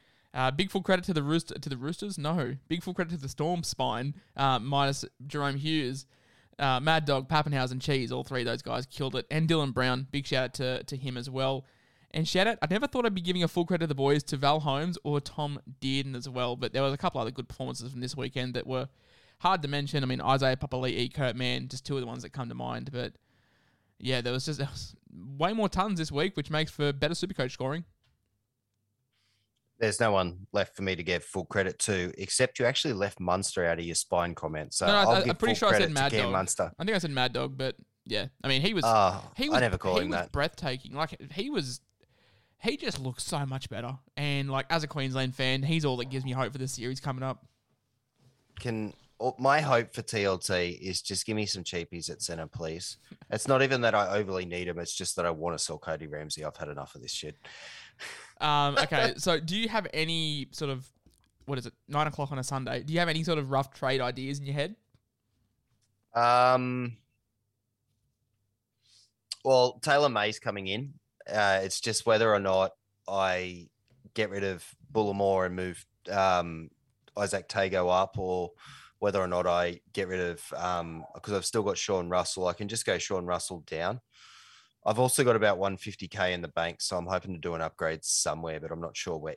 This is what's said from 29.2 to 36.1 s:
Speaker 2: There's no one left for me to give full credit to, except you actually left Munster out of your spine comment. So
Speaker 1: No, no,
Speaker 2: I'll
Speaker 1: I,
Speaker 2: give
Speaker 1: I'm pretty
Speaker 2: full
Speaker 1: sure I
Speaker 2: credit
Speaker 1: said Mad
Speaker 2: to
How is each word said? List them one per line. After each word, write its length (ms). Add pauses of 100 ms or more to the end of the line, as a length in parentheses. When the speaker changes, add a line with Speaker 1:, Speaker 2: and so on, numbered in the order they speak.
Speaker 2:
There's 200
no 120
one 420
left 220
for 60
me 140
to 80
give 200
full 220
credit 340
to, 380
except 400
you 80
actually 280
left 260
Munster 440
out 140
of 80
your 80
spine 400
comment. 400
So 140
Speaker 1:
No, 60
no, 40
Speaker 2:
I'll 120
Speaker 1:
I, 100
Speaker 2:
give 120
Speaker 1:
I'm 40
pretty 180
Speaker 2:
full 60
Speaker 1:
sure 80
I 40
Speaker 2:
credit 180
Speaker 1:
said 40
Mad 160
Speaker 2:
to 60